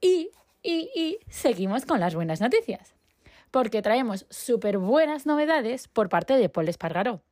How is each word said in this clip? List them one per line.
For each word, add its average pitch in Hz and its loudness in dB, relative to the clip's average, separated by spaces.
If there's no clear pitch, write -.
Y, 359 2
y, 330 -4
y 330 -2
seguimos 202 -2
con 302 0
las 175 0
buenas 165 -4
noticias, 254 -2
porque 226 0
traemos 214 0
súper 214 -2
buenas 294 2
novedades 294 0
por 214 0
parte 185 2
de 226 4
Pol 160 -2
Espargaró 175 -4